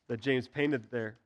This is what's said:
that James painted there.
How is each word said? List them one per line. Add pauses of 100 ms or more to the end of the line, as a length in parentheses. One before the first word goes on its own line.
that
James
painted
there.